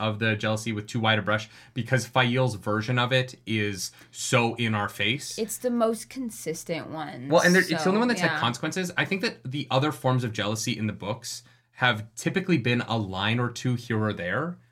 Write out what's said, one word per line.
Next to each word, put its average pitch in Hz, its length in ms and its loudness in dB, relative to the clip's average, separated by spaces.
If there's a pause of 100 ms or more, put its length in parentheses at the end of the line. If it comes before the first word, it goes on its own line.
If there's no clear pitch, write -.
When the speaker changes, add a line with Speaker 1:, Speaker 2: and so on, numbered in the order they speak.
Speaker 1:
of 107 180 -2
the 110 180 2
jealousy 110 360 -2
with 104 140 -4
too 120 140 -4
wide 110 180 4
a 107 40 -2
brush 107 260 0 (260)
because 123 320 0
Fail's 123 500 2
version 107 420 0
of 123 140 2
it 127 240 0 (100)
is 104 460 -2 (180)
so 117 460 2
in 113 180 0
our 104 140 0
face. 107 500 -4
Speaker 2:
It's 214 200 -6
the 254 120 -2
most 226 400 0
consistent 170 800 -8
one, 143 380 -8
Speaker 1:
Well, 160 140 6
and 180 120 6
there, 185 60 8
it's 180 100 -2
the 165 80 0
Speaker 2:
so, 160 120 2
Speaker 1:
only 208 100 4
one 240 80 4
that's 214 120 0
Speaker 2:
yeah. 175 80 2
Speaker 1:
had 156 120 0
consequences. 180 560 -2
I 147 80 2
think 196 180 -2
that 233 220 -4
the 139 260 -6
other 143 220 4
forms 127 320 0
of 110 80 -4
jealousy 107 440 -2
in 110 100 -2
the 104 60 -2
books - 500 -8 (400)
have 113 320 2
typically 180 440 0
been 120 240 2
a 117 140 -2
line 101 440 0
or 120 100 0
two 123 240 -2
here 117 260 -2
or 107 120 0
there, 101 440 -4 (160)